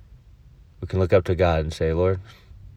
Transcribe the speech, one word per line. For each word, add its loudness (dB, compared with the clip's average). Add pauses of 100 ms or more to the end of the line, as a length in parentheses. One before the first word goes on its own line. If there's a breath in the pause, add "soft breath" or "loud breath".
(800 soft breath)
we -10
can -2
look 0
up 6
to -2
God 2
and -6
say, -2
"Lord, 0 (580 soft breath)